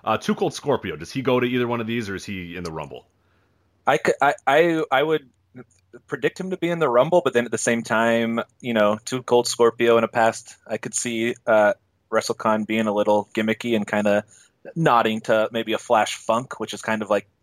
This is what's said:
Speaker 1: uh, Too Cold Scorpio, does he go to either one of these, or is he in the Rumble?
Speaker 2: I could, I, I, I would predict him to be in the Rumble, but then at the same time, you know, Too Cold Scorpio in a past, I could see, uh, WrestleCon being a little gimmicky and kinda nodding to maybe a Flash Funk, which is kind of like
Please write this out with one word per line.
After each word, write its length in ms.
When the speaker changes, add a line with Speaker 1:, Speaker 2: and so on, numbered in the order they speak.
Speaker 1:
uh, 160
Too 160
Cold 180
Scorpio, 420
does 160
he 120
go 160
to 80
either 200
one 140
of 60
these, 200
or 60
is 100
he 320
in 80
the 80
Rumble? 360
Speaker 2:
I 100
could, 240
I, 140
I, 460
I 100
would 260
predict 300
him 120
to 80
be 120
in 100
the 100
Rumble, 340
but 100
then 120
at 60
the 60
same 240
time, 600
you 140
know, 320
Too 180
Cold 240
Scorpio 500
in 60
a 60
past, 480
I 80
could 180
see, 420
uh, 260
WrestleCon 560
being 200
a 60
little 400
gimmicky 440
and 100
kinda 380
nodding 460
to 320
maybe 180
a 60
Flash 400
Funk, 420
which 140
is 80
kind 200
of 80
like 200